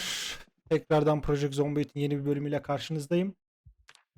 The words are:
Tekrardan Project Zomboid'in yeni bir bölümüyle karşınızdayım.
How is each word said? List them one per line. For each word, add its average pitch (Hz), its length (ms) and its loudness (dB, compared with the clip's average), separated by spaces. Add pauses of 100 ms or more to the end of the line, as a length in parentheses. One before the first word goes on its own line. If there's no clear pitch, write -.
(680)
Tekrardan 151 520 4
Project 143 340 0
Zomboid'in 143 440 0
yeni 143 200 0
bir 139 60 -6
bölümüyle 143 360 0
karşınızdayım. 160 760 -2 (840)